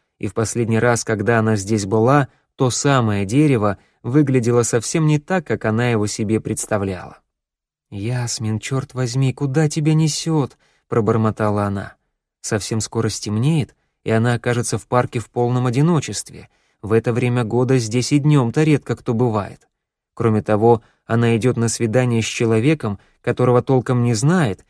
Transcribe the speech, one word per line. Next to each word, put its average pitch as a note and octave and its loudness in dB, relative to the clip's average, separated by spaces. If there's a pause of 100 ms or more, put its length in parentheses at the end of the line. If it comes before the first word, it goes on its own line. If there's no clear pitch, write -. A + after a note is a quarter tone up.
(180)
и - -6
в G#2 -8
последний A2+ -2
раз, A#2 2
когда G2+ 0
она A2 2
здесь G2+ -2
была, A#2+ 2 (280)
то C3 0
самое A2+ 0
дерево A2 2 (240)
выглядело A#2+ 2
совсем B2 -2
не D3+ 4
так, F3+ -4
как - -4
она A2+ 0
его A2 0
себе A2 -2
представляла. G2 -6 (720)
"Ясмин, A2 -6
чёрт C3 -6
возьми, B2+ -2
куда C#3+ 0
тебя D#3 0
несёт?" D#3 -2 (300)
пробормотала G#2+ 0
она. G2 -6 (480)
Совсем A2 -4
скоро A2 -4
стемнеет, A#2 -2 (300)
и G#2+ -2
она A#2 2
окажется A#2+ -2
в - -10
парке B2 0
в - -12
полном B2 0
одиночестве. C3+ -2 (340)
В G2+ -4
это A2+ 2
время A#2+ 0
года B2 2
здесь A#2+ -2
и D3 4
днём-то C#3+ 2
редко C#3 0
кто - -4
бывает. A2 -2 (460)
Кроме A2 0
того, A2 4 (240)
она A#2 2
идёт A#2+ 0
на A#2 0
свидание A#2 0
с G#2 -6
человеком, A2+ 0 (220)
которого B2 2
толком B2 0
не A#2+ 2
знает, C3+ 0